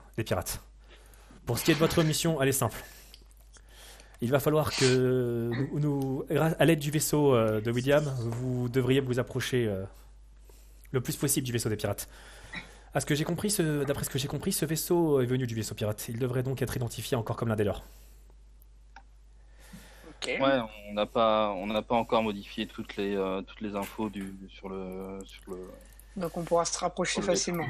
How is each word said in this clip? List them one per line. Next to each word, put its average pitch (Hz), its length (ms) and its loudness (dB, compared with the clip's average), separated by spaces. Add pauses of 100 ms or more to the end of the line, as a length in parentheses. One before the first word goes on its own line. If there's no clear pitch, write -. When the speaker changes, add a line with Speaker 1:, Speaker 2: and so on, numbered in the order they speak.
(180)
Speaker 1:
les 117 60 -2
pirates. - 380 -4 (840)
Pour 120 140 0
ce - 60 -4
qui 165 60 4
est 156 40 6
de 147 40 0
votre 160 240 4
mission, 156 380 0
elle 135 80 4
est - 40 2
simple. - 280 -2 (1400)
Il 117 100 0
va 139 80 4
falloir 151 360 2
que 127 760 2 (200)
nous, 143 80 -2
nous, 139 500 -2
grâce 156 280 2
à 147 80 6
l'aide 160 140 6
du 147 100 -2
vaisseau, 147 460 4
euh, 110 260 4
de 117 100 0
William, 135 320 4 (160)
vous 123 480 -2
devriez 127 320 4
vous 127 200 0
approcher, 120 480 0
euh, 95 160 -2 (1080)
le 127 100 0
plus 139 140 -4
possible 139 300 0
du 123 60 -4
vaisseau 117 180 0
des 107 60 0
pirates. - 340 -4 (840)
À 143 60 2
ce 131 60 -2
que - 80 2
j'ai 147 120 0
compris, 175 260 -2
ce, 151 320 2
d'après 139 220 -2
ce - 40 -6
que - 80 -2
j'ai 131 100 -2
compris, 147 240 -4
ce - 140 0
vaisseau 156 560 4
est 123 60 4
venu 127 180 0
du 113 80 -4
vaisseau 110 220 -4
pirate. 107 340 -4
Il 113 80 -6
devrait 127 240 0
donc 127 220 -2
être 120 120 -2
identifié 123 400 -4
encore 110 200 -2
comme 117 140 -2
l'un 110 60 2
des 107 100 4
leurs. 95 180 -2 (2250)
Speaker 2:
Ok. - 180 -10 (140)
Speaker 3:
Ouais, 135 180 4 (300)
on 104 40 -10
n'a 104 120 2
pas, 107 460 4
on 98 160 -4
n'a 107 140 0
pas 123 140 0
encore 113 280 2
modifié 104 440 -4
toutes - 300 -12
les, 101 180 0
euh, 95 280 -2
toutes - 180 -16
les 104 140 -6
infos 101 340 -4
du, 98 240 -10 (160)
sur - 200 -14
le, 95 560 -8
sur - 260 -18
le 90 80 -10 (560)
Speaker 2:
Donc 175 220 -6
on 175 60 -4
pourra 170 220 2
se - 140 -6
rapprocher 180 340 -2
Speaker 3:
sur - 80 -2
le 202 60 -4
Speaker 2:
facilement. 175 420 0